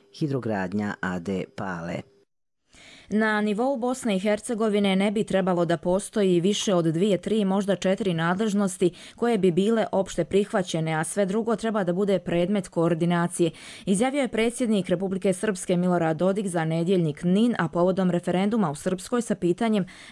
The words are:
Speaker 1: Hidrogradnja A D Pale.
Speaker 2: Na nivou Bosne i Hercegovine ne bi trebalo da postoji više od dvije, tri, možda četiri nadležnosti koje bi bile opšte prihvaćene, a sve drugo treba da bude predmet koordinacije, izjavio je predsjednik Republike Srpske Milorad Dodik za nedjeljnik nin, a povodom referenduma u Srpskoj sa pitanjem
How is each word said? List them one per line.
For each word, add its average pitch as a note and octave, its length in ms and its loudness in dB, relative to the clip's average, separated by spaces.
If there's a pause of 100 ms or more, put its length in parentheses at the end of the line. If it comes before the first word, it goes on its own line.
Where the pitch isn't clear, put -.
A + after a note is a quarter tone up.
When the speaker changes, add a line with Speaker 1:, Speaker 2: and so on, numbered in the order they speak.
(140)
Speaker 1:
Hidrogradnja G#2 880 -2
A F2+ 180 -4
D F#2 240 -4 (120)
Pale. F2 460 -8 (1080)
Speaker 2:
Na G#3+ 320 0
nivou A3 360 0
Bosne B3 380 -2
i F#3 40 0
Hercegovine G#3 760 0
ne G3 160 2
bi G3+ 120 0
trebalo F#3 420 2
da E3+ 120 0
postoji F#3 640 2
više G3+ 340 0
od E3+ 120 4
dvije, E3+ 320 2
tri, G#3 280 0
možda F#3+ 300 0
četiri F#3+ 380 0
nadležnosti F#3 760 0 (240)
koje A#3 220 0
bi F#3 140 4
bile G3+ 400 2
opšte F#3 340 -2
prihvaćene, F#3 680 0
a D#3 100 0
sve G3+ 220 -2
drugo G#3+ 300 -2
treba G#3+ 280 -2
da F3 100 0
bude F#3+ 260 0
predmet F3+ 480 0
koordinacije, E3+ 840 0 (340)
izjavio B3+ 360 0
je B3+ 60 0
predsjednik A3+ 600 0
Republike F#3+ 440 0
Srpske F#3 440 -2
Milorad E3+ 400 2
Dodik F#3+ 300 0
za E3+ 180 -2
nedjeljnik E3 580 0
nin, G3+ 360 2
a E3+ 80 0
povodom F3+ 440 2
referenduma F3+ 600 0
u D3+ 40 -6
Srpskoj F#3 460 -4
sa G#3 140 -2
pitanjem G3 500 0 (260)